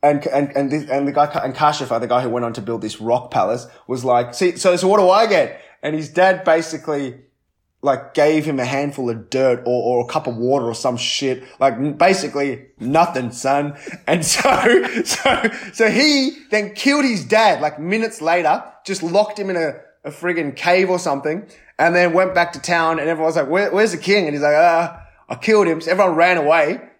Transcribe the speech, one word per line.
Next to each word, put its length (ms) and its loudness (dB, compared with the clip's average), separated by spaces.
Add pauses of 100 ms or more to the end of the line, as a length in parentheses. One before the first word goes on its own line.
and, 240 2
and, 280 -2
and 160 -2
this, 180 -6
and 180 -2
the 40 -4
guy, 160 2
Ka-, 160 -6
and 120 -6
Kashifar, 440 0
the 80 -6
guy 140 2
who 80 -4
went 160 -2
on 80 -6
to 80 -8
build 200 -6
this 200 -10
rock 300 -2
palace, 360 -4 (200)
was 180 -6
like, 300 0
"See, 200 0
so, 200 2
so 120 0
what 120 4
do 100 6
I 160 6
get?" 340 0 (220)
And 140 -4
his 140 -6
dad 340 2
basically, 800 -2 (600)
like, 320 -2
gave 320 4
him 140 -2
a 60 0
handful 440 -4
of 200 -8
dirt 360 2
or, 180 0
or 220 0
a 20 -16
cup 200 -4
of 80 -6
water 300 0
or 100 -4
some 220 -2
shit. 460 -4 (160)
Like, 140 4
n-, 200 -4
basically 760 0 (120)
nothing, 520 0
son. 460 -2 (280)
And 180 0
so, 600 2 (120)
<laughs> 80 -2
so, 460 -2 (240)
so 160 2
he 480 2 (140)
then 240 -2
killed 300 2
his 200 -2
dad, 360 4
like, 180 -4
minutes 420 -4
later, 420 2 (220)
just 160 -6
locked 380 0
him 100 -6
in 60 -4
a, 260 -4 (220)
a 80 -10
friggin' 440 -4
cave 360 2
or 80 0
something, 480 -4 (320)
and 160 4
then 180 2
went 200 2
back 200 0
to 80 -14
town, 380 0
and 100 -2
everyone 200 0
was 60 -4
like, 140 0
"Where, 220 0
where's 220 2
the 40 -8
king?" 280 0
And 80 -4
he's 100 -4
like, 120 4
"Uh, 400 4 (340)
I 60 -6
killed 320 2
him." 140 -2
So 100 -4
everyone 240 2
ran 220 4
away 440 2 (180)